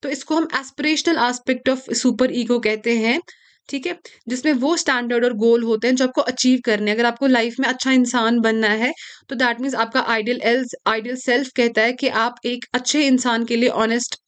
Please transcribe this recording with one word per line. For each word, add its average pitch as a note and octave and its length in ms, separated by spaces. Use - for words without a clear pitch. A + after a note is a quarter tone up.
तो D4 80
इसको D4 260
हम D#4+ 100
aspirational C#4+ 880
aspect C4 440
of - 280
super B3 260
ego A#3+ 200
कहते G#3+ 340
हैं, A#3 240
ठीक C4+ 180
है, F4 120
जिसमें B3+ 260
वो C#4 240
स्टैंडर्ड A#3+ 480
और B3 80
गोल A#3 300
होते A3+ 240
हैं B3+ 80
जो B3+ 100
आपको B3+ 160
अचीव B3+ 440
करने G#3 260
हैं। G#3+ 60
अगर A#3 80
आपको A#3+ 220
लाइफ A#3 320
में C4+ 80
अच्छा B3+ 240
इंसान A#3+ 480
बनना A3+ 280
है, A3 260
तो C4+ 60
that A#3+ 220
means B3+ 180
आपका A3+ 260
आइडियल A3+ 420
एल्स-, B3 320
आइडियल A3 280
सेल्फ C4 400
कहता A#3 260
है A#3 120
कि B3+ 140
आप A#3 280
एक B3 280
अच्छे C#4 340
इंसान B3 380
के A#3 100
लिए A#3+ 140
ऑनेस्ट A3+ 460